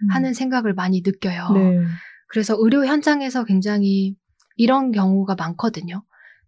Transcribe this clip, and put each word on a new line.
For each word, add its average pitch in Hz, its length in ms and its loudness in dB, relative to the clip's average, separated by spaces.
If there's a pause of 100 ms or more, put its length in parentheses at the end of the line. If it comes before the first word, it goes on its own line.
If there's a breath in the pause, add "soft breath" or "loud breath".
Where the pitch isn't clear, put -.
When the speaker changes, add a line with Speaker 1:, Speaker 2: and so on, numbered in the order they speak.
Speaker 1:
음. 202 80 2
Speaker 2:
하는 262 240 0
생각을 247 400 -2
많이 185 300 0
느껴요. 180 500 -4
Speaker 1:
네. 185 240 4 (500 loud breath)
Speaker 2:
그래서 214 300 -2
의료 226 260 4
현장에서 277 600 0
굉장히 196 720 0 (400)
이런 262 340 2
경우가 196 440 0
많거든요. 175 680 -6 (460 soft breath)